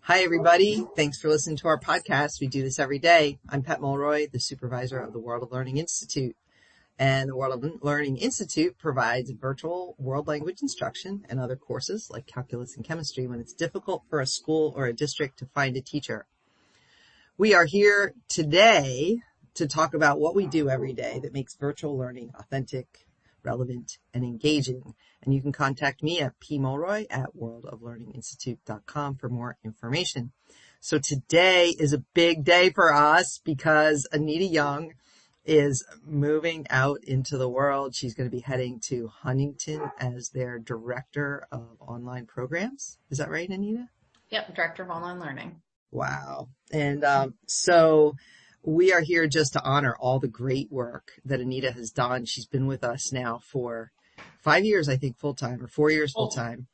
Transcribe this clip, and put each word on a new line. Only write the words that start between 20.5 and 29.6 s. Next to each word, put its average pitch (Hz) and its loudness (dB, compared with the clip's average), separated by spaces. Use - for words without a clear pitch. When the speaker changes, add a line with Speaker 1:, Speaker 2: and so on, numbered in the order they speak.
Speaker 1:
every 131 -2
day 120 -6
that 143 -10
makes 135 -6
virtual 143 -6
learning 123 -8
authentic, - -8
relevant, 123 -6
and 123 -2
engaging. 131 -2
And 135 2
you 135 0
can 139 -4
contact 139 -2
me 165 -2
at 131 -4
P - -6
Mulroy 156 -2
at 127 -6
world 117 -12
of 113 -16
learning 117 -14
institute - -10
dot 107 -12
com 143 -6
for 131 -10
more 120 -8